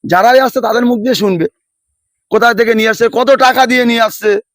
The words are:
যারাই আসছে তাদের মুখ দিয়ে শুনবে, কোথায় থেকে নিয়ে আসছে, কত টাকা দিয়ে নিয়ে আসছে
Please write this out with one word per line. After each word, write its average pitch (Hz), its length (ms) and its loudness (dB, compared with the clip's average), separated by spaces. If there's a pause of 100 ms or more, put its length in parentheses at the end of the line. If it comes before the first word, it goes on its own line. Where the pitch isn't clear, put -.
যারাই 214 360 2
আসছে 262 200 -2
তাদের 226 260 -2
মুখ 240 120 -2
দিয়ে 233 160 -2
শুনবে, 185 320 -2 (840)
কোথায় 226 240 0
থেকে 226 200 0
নিয়ে 220 140 0
আসছে, 220 240 -2
কত 240 180 0
টাকা 262 360 2
দিয়ে 247 180 0
নিয়ে 233 160 0
আসছে 214 400 -2 (140)